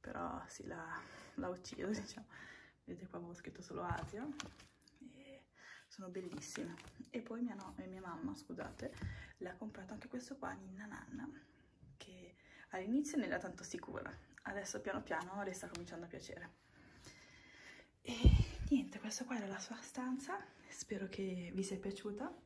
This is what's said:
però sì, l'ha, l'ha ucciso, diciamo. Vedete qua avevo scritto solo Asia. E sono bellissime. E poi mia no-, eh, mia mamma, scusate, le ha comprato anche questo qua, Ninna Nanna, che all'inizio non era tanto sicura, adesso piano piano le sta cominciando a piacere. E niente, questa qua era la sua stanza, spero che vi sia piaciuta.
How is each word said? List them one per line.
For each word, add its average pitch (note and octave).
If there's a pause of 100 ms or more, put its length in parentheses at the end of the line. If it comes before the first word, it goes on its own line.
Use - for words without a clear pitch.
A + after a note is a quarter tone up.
però -
sì, -
l'ha, E3 (340)
l'ha F3+
ucciso, F3+
diciamo. G#3 (580)
Vedete F3+
qua F3
avevo F3
scritto -
solo F3+
Asia. F3 (880)
E C4+ (420)
sono F#3+
bellissime. F3+ (360)
E A#3+
poi A#3
mia A3+
no-, F#3
eh, F#3
mia F#3
mamma, E3+
scusate, - (420)
le F3+
ha F#3
comprato G#3
anche G#3+
questo B3
qua, F#3
Ninna F#3+
Nanna, - (680)
che F#3 (340)
all'inizio C4
non G#3
era F3+
tanto F3+
sicura, - (320)
adesso G3+
piano G3
piano F3+
le F#3+
sta F3+
cominciando E3+
a -
piacere. - (1300)
E A#3+ (560)
niente, C4+
questa A3+
qua B3
era G3+
la G3
sua -
stanza, C4 (260)
spero -
che F3+
vi F#3+
sia F#3+
piaciuta. G#3 (140)